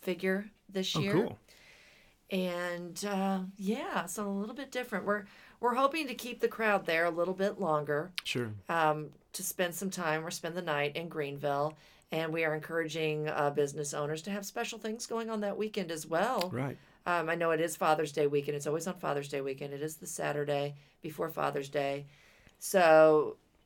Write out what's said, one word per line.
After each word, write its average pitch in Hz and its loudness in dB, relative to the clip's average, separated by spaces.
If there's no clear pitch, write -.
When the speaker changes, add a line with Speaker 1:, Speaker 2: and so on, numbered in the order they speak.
Speaker 1:
figure 190 -2
this 190 -2
Speaker 2:
Oh, 160 0
Speaker 1:
year. 196 0
Speaker 2:
cool. 202 2
Speaker 1:
And, 175 -4
uh, 196 0
yeah, 220 -2
so 202 -6
a - -2
little 214 -4
bit 269 -10
different. 220 -4
We're, 208 0
we're 233 2
hoping 277 2
to 254 -6
keep 240 -8
the 226 4
crowd 208 2
there 165 4
a 175 2
little 170 0
bit 196 0
longer. 151 0
Speaker 2:
Sure. 120 -2
Speaker 1:
Um, 151 2
to 185 -8
spend 175 -2
some 190 -4
time 160 -2
or 131 -6
spend 170 -6
the 180 -4
night 147 0
in 170 -6
Greenville. 143 -2
And 160 -2
we 165 0
are 156 2
encouraging, 156 -2
uh, 147 2
business 143 0
owners 151 -4
to 202 -8
have 196 -6
special 233 -6
things 220 -8
going 226 -4
on 214 -4
that 202 -2
weekend 202 -4
as 156 -6
well. 185 0
Speaker 2:
Right. 127 -2
Speaker 1:
Um, 170 0
I 170 0
know 165 2
it 160 4
is 165 0
Father's 156 2
Day 147 4
weekend. 147 0
It's 147 -6
always 165 -2
on 180 0
Father's 143 -2
Day 143 -4
weekend. 139 -6
It 139 -8
is 156 -6
the 180 -14
Saturday 147 -2
before 160 -6
Father's 143 -2
Day. 143 -2
So, 156 8